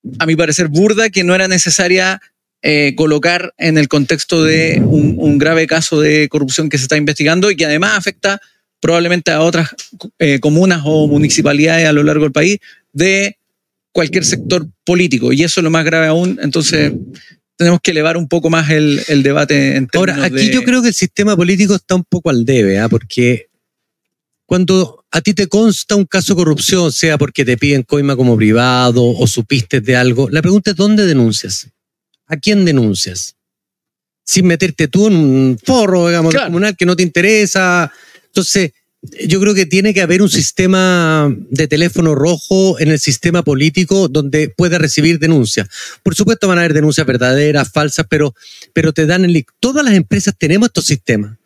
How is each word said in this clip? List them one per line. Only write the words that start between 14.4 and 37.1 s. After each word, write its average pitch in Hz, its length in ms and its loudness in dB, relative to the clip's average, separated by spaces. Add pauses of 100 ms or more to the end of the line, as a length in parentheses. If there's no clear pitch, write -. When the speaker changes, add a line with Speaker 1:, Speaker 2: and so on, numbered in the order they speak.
Speaker 1:
político. 139 480 0
Y 143 100 2
eso 170 180 0
es 165 40 0
lo 160 60 0
más 160 160 0
grave 160 220 0
aún. 175 340 0
Entonces, 151 500 -2 (640)
tenemos 175 240 2
que 185 120 -2
elevar 160 260 0
un 156 100 -6
poco 160 220 0
más 160 200 0
el, 151 380 2
el 143 140 2
debate 139 540 0
en 131 180 -4
Speaker 2:
Ahora, 185 200 0
Speaker 1:
términos 185 260 -2
Speaker 2:
aquí 220 80 2
Speaker 1:
de - 60 0
Speaker 2:
yo 247 100 0
creo 247 180 2
que 240 60 2
el 214 60 0
sistema 202 420 -2
político 190 400 2
está - 180 -4
un 180 100 0
poco 175 240 -4
al 120 160 0
debe, 107 360 2
¿ah? 113 100 -2
Porque 120 560 -2 (1000)
cuando 185 640 0
a 165 100 -2
ti 208 120 -2
te 190 140 -2
consta 214 500 0
un 196 80 2
caso 190 300 -4
de 165 40 -2
corrupción, 160 540 0
sea 156 260 -2
porque 143 260 -2
te 123 120 0
piden 143 260 0
coima 143 340 -2
como 123 200 2
privado 120 680 2
o 120 220 0
supiste 120 540 -2
de 123 160 0
algo, 123 320 0
la 156 140 -2
pregunta 196 300 2
es, 165 40 -6
¿dónde 208 300 2
denuncias? 117 640 -2 (580)
¿A 160 100 -6
quién 202 280 0
denuncias? 107 720 -2 (880)
Sin 185 220 0
meterte 165 420 -2
tú 196 180 2
en 202 100 2
un 131 480 2
forro, 190 440 2
digamos, 165 240 2
Speaker 1:
Claro. 262 160 0
Speaker 2:
comunal 180 280 -2
que 180 100 -2
no 175 100 2
te 175 60 0
interesa. 180 880 0 (340)